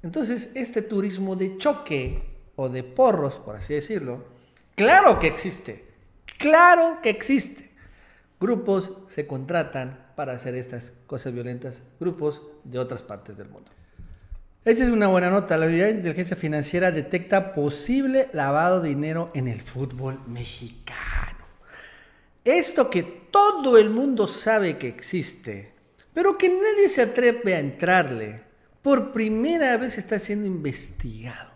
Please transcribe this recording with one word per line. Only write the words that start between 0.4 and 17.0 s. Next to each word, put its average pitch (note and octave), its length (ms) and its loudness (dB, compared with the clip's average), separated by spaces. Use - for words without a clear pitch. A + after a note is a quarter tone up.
este A#3 280 -4
turismo F#3+ 540 -4
de F#3+ 200 -4
choque, D3+ 640 -2
o C3 140 -4
de B2+ 160 -6
porros, F#3 520 2
por G#2+ 200 -16
así D3 180 -8
decirlo, C#3 520 -6
claro A#3+ 440 6
que D#3+ 80 0
existe, - 600 -6
claro E4 680 6
que A#3+ 60 2
existe. - 640 -2
Grupos G3 600 -2
se D3 180 -8
contratan C#3 800 -6
para C3 180 -6
hacer B2 200 -8
estas B2 380 -12
cosas C3 260 -8
violentas, B2 480 -10
grupos D#3 440 -4
de B2 140 -8
otras B2 240 -6
partes G2+ 340 -16
del G2+ 120 -16
mundo. - 240 -20
Esa A#3 180 4
es B3 80 4
una G#3+ 160 4
buena F3+ 240 4
nota. G3 260 2
La D#3+ 100 4
unidad E3+ 200 4
de A3 60 4
inteligencia F3 440 -4
financiera E3 540 0
detecta F3+ 640 -2